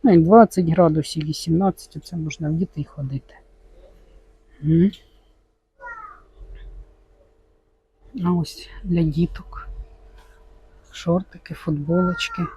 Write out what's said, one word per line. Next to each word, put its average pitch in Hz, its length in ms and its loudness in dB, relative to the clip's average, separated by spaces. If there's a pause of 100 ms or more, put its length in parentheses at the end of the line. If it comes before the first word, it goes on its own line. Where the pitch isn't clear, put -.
Ну, 233 100 6
і 175 40 8
двадцять 185 520 6
градусів, 160 560 2
вісімнадцять, 170 720 -2
оце 175 200 -12
можна 156 320 -6
вдіти 165 320 -4
і - 40 -6
ходити. 135 520 -10 (1200)
Мгм. 165 300 4 (3250)
А 175 60 2
ось - 380 -4 (140)
для 170 200 0
діток. - 680 -4 (1200)
Шортики, - 640 -4
футболочки. 170 920 -2 (120)